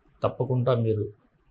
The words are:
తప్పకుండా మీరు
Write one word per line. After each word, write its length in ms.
తప్పకుండా 520
మీరు 380